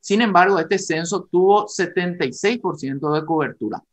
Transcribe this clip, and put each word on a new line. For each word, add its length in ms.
Sin 200
embargo, 380
este 180
censo 540
tuvo 380
setenta 560
y 80
seis 260
por 180
ciento 360
de 120
cobertura. 560